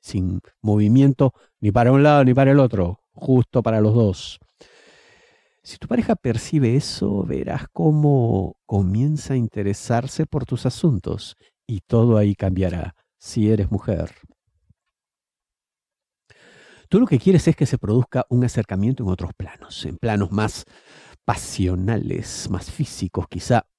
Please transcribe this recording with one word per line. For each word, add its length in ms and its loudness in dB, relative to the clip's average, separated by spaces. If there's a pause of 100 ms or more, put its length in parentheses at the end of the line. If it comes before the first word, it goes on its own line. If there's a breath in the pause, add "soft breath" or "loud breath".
sin 340 -4 (220)
movimiento 720 4 (260 soft breath)
ni 120 0
para 200 4
un 120 6
lado 200 6
ni 120 4
para 160 4
el 80 6
otro, 400 0 (120)
justo 520 0
para 180 0
los 140 4
dos. 440 0 (1200 soft breath)
Si 160 -20
tu 80 -14
pareja 280 0
percibe 600 0
eso, 480 -2
verás 500 -6
cómo 840 2 (100)
comienza 680 -2
a 40 0
interesarse 920 -4
por 180 -6
tus 220 -6
asuntos 720 -4 (280)
y 160 -8
todo 360 2
ahí 180 2
cambiará, 600 -4 (220)
si 320 -2
eres 220 0
mujer. 420 -4 (2750 soft breath)
Tú 120 4
lo 80 4
que 100 2
quieres 300 4
es 80 2
que 100 0
se 140 -4
produzca 500 -2
un 160 2
acercamiento 560 -2
en 80 -4
otros 240 -6
planos, 540 -14
en 100 -10
planos 340 -2
más 340 -4 (600 soft breath)
pasionales, 1200 -4
más 220 -8
físicos, 560 -8
quizá. 380 -2 (140)